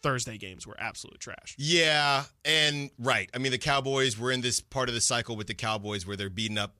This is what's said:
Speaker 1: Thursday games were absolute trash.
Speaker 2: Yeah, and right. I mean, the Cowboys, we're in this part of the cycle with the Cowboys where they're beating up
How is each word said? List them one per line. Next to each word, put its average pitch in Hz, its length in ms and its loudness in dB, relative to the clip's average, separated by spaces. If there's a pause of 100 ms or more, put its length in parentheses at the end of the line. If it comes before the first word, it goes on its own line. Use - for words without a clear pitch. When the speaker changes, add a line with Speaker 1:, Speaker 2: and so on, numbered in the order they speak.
Speaker 1:
Thursday 123 360 -2
games 95 300 -12
were 104 100 -14
absolute - 440 -10
trash. - 360 -14
Speaker 2:
Yeah, 147 680 4 (200)
and 147 460 2 (100)
right. 117 340 2
I 123 40 -8
mean, 131 160 0
the 127 40 2
Cowboys, 135 600 2
we're 123 120 0
in 127 100 0
this 117 180 0
part 127 300 -2
of 120 60 -2
the 117 60 -2
cycle 117 360 0
with 104 100 -8
the 113 60 -8
Cowboys 104 520 -4
where 101 120 -6
they're 98 140 -4
beating 107 260 -4
up 104 220 -4